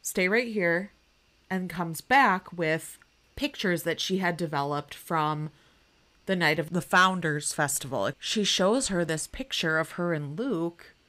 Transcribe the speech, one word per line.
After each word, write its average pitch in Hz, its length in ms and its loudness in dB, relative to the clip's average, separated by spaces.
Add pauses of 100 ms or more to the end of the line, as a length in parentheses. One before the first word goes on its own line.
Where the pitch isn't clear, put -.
"Stay - 260 0
right 233 200 2
here," 185 420 0 (600)
and 185 200 -2
comes 165 300 -4
back 240 520 4
with 160 460 -2 (380)
pictures 180 480 -2
that 165 160 -2
she 190 180 -2
had 175 200 0
developed 147 560 -2
from 151 560 -2 (800)
the 190 60 2
night 160 240 2
of 160 100 -4
the 175 100 0
Founders 180 720 4
Festival. 135 680 -2
She - 240 -2
shows 208 420 2
her 175 180 0
this 160 220 -4
picture 160 540 -2
of 156 180 -4
her 175 160 0
and 147 240 -6
Luke 170 560 -4 (140)